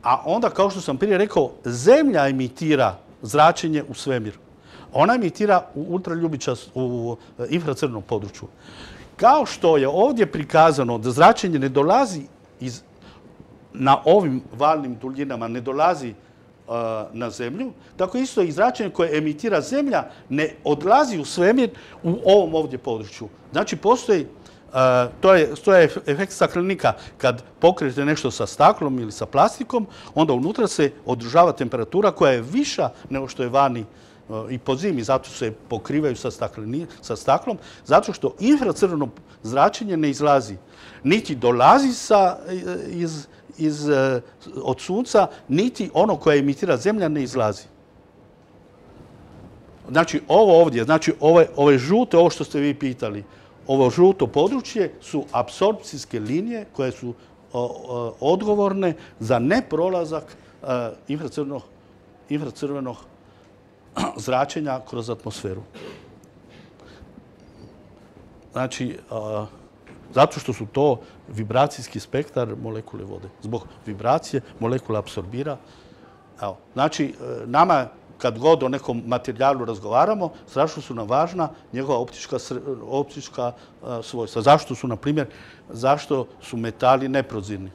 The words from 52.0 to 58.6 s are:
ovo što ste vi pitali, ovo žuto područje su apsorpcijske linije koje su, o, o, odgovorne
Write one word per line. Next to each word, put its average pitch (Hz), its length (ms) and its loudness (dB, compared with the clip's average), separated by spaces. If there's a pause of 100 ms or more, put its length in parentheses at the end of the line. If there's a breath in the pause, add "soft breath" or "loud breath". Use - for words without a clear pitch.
ovo 170 120 6
što - 140 -6
ste 147 160 -4
vi 143 140 0
pitali, 123 500 -6 (460 loud breath)
ovo 135 200 4
žuto 175 380 4
područje 202 760 -2
su 143 300 -6
apsorpcijske 139 880 -4
linije 190 540 -6
koje 131 180 -4
su, 120 220 -12 (400 soft breath)
o, 123 80 -4
o, 120 580 -8
odgovorne 190 720 0 (260 loud breath)